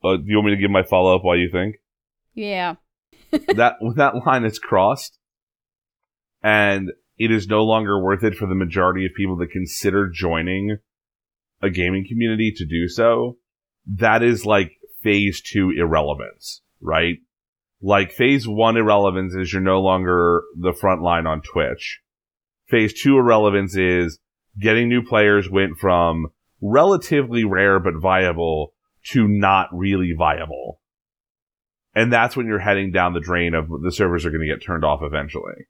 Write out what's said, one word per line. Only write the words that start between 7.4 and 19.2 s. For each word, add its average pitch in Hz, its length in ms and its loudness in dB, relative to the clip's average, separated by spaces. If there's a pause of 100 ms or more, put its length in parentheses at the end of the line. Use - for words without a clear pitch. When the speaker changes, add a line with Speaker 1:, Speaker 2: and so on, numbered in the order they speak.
Speaker 1:
no 107 160 2
longer 107 380 0
worth 95 220 0
it 104 120 0
for 104 120 -6
the 95 80 -2
majority 92 500 0
of 90 100 -4
people 92 220 -4
that 85 140 -6
consider 95 580 -2
joining 90 680 -4 (840)
a 98 80 0
gaming 90 380 -2
community 113 480 -2
to 90 100 -8
do 85 220 -4
so, 117 500 0 (580)
that 113 280 2
is, 117 220 0
like, 101 280 0 (280)
phase 101 400 0
two 95 360 0
irrelevance, 73 840 -4 (200)
right? 82 360 -2 (640)
Like, 98 300 0
phase 123 360 2
one 113 300 2
irrelevance 101 580 2